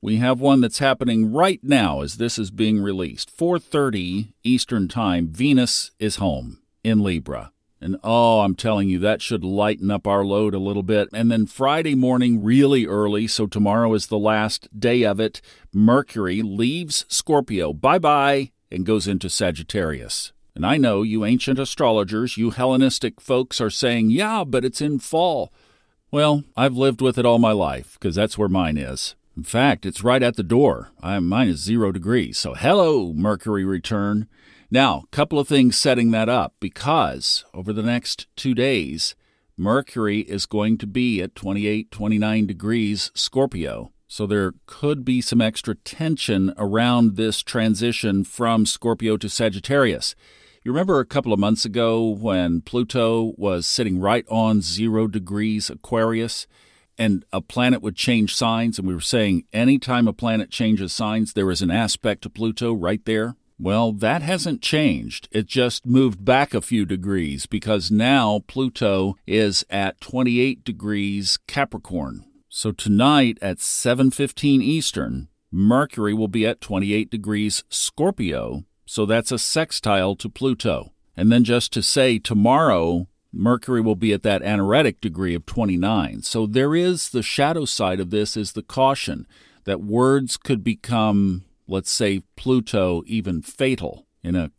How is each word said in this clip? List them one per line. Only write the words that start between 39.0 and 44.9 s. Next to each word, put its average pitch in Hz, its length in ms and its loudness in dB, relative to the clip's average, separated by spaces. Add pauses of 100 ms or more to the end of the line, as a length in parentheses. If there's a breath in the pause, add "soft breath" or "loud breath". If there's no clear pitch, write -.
Mercury 107 640 -2
is 98 240 -6
going 107 320 0
to 110 100 -8
be 113 340 -2
at 92 140 -8
twenty-eight, 104 560 -4
twenty-nine 107 540 0
degrees 104 680 -2
Scorpio. 78 800 -4 (160)
So - 180 -8
there 98 280 0 (140)
could 147 360 -4